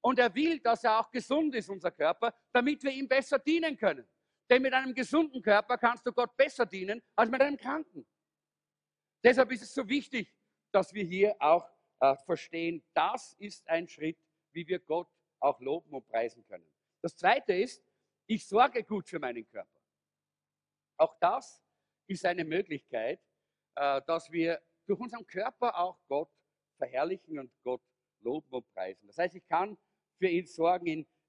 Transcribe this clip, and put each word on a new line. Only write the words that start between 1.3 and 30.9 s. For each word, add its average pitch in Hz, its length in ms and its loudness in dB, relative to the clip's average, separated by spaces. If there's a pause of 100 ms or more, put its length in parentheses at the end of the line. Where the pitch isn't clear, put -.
ist, 208 140 -6
unser 180 220 -6
Körper, 180 420 0 (200)
damit 262 300 2
wir 269 80 0
ihm 262 160 -6
besser 269 320 2
dienen 320 380 0
können. 151 300 0 (420)
Denn 254 140 6
mit 262 100 0
einem 262 200 0
gesunden 262 480 0
Körper 214 360 4
kannst 240 280 0
du 240 60 -2
Gott 240 240 -2
besser 269 300 2
dienen 196 360 -6 (140)
als 226 140 4
mit 254 120 2
einem 285 160 2
kranken. 269 480 -8 (1160)
Deshalb 247 280 6
ist 226 100 -8
es - 120 -18
so 247 140 -4
wichtig, 247 460 -4 (380)
dass 190 220 2
wir 202 100 -4
hier 190 360 2
auch, 165 300 4 (300)
äh, 135 160 4 (100)
verstehen, 165 580 -6 (100)
das 190 400 -2
ist - 360 -18
ein 170 180 -2
Schritt, 156 300 -8 (360)
wie 165 140 -10
wir 175 120 -4
Gott 170 280 -4 (320)
auch 143 200 0
loben 147 340 -8
und 135 140 -12
preisen 113 400 -4
können. 87 180 -18 (360)
Das 170 140 -6
Zweite 214 380 2
ist, 202 300 -4 (440)
ich 220 200 -4
sorge 233 360 2
gut 202 240 -8
für 165 120 -8
meinen 120 280 -8
Körper. - 340 -16 (1160)
Auch 160 220 2
das - 440 -2 (440)
ist 190 180 -6
eine 175 180 -2
Möglichkeit, 147 760 -6 (560)
äh, 139 300 -2
dass 165 260 -6
wir 165 300 -2 (240)
durch 208 140 -4
unseren 233 260 -14
Körper 220 520 -4
auch 180 300 -4
Gott 147 220 -4 (480)
verherrlichen 147 600 -6
und 131 120 -16 (120)
Gott 127 180 -6 (380)
loben 131 320 -6
und 127 220 -10
preisen. 95 340 -10
Das 101 100 -20
heißt, 180 180 -4
ich 180 120 -20
kann 185 300 -2 (400)
für 185 100 0
ihn 175 180 0
sorgen. 175 420 0
In 156 200 -6 (220)